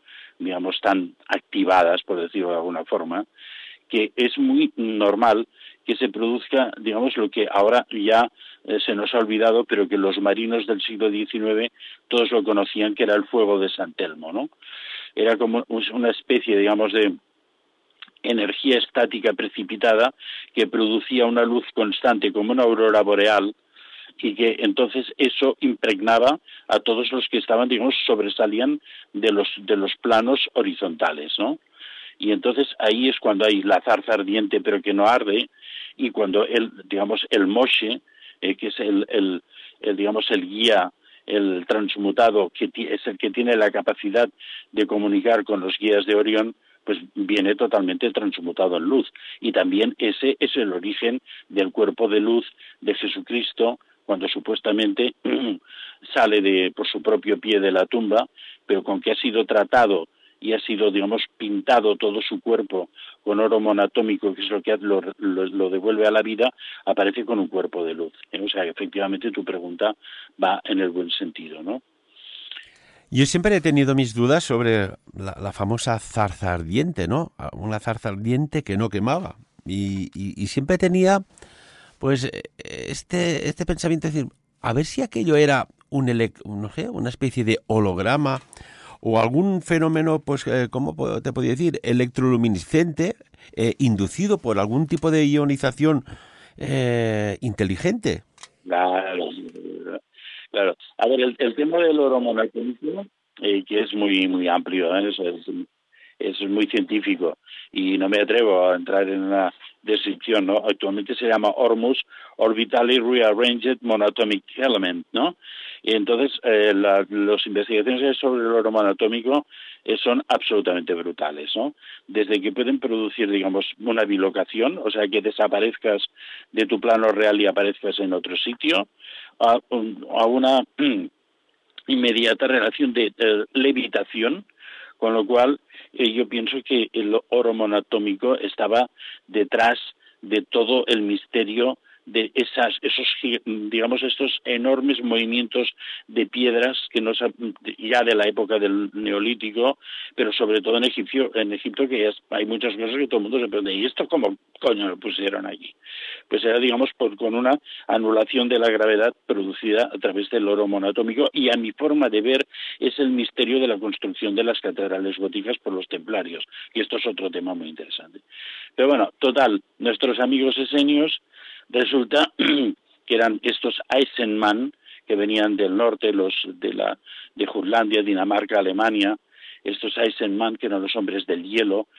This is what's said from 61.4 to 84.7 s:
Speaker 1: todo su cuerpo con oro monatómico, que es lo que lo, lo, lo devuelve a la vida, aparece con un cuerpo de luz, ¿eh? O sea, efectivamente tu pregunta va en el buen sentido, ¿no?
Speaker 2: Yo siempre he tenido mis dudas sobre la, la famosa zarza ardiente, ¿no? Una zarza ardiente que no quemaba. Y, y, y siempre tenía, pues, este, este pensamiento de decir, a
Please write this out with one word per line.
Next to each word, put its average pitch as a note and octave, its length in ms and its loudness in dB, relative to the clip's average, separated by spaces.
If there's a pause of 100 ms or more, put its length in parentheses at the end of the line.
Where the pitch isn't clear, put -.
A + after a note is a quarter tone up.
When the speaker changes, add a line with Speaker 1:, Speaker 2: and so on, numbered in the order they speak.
Speaker 1:
todo G#2+ 240 -2
su G2+ 200 -6
cuerpo G2+ 500 -2 (320)
con G#2 160 0
oro A2 220 4
monatómico, G#2 760 0
que G2 80 -10
es G2+ 80 -6
lo G#2 100 -2
que G#2+ 160 0
lo, G2 240 0 (180)
lo, F#2+ 280 0
lo F#2+ 240 -2
devuelve G#2+ 360 2
a G#2+ 40 6
la G#2+ 120 2
vida, A2 300 0 (320)
aparece G2 400 0
con A2 140 -2
un F#2+ 80 0
cuerpo F2 380 -4
de E2 100 -4
luz, E2 180 -8 (200)
¿eh? F#2+ 120 -10
O G#2 40 -6
sea, F#2+ 160 -4
efectivamente G2 640 -4
tu G2 140 -6
pregunta F2+ 500 -4 (480)
va F#2 220 0
en F#2+ 160 -2
el F2+ 100 0
buen F2 200 -4
sentido, D#2+ 520 -8
¿no? A2 180 -8 (1300)
Speaker 2:
Yo B2+ 180 4
siempre F#3+ 280 2
he F3+ 60 4
tenido C#3+ 340 4
mis B2+ 200 2
dudas B2+ 280 4
sobre A2+ 460 2 (260)
la, F#2+ 260 -10
la G2 120 -6
famosa A2 480 -2
zarza G2 540 -2
ardiente, F#2 520 -2
¿no? C#3+ 260 -2 (200)
Una G#2+ 260 -8
zarza A2+ 300 -6
ardiente B2 560 -2
que G2 120 -4
no A2 120 0
quemaba. A2+ 480 -4 (280)
Y, G2 480 -4
y, G2 300 -8
y G2+ 60 -2
siempre D3 280 0
tenía, F#3 440 4 (800)
pues, C3+ 280 0 (280)
este, - 920 -4
este E3 160 -6
pensamiento E3 440 -2
de D3+ 60 -4
decir, C#3+ 180 -4 (280)
a A#2+ 120 -2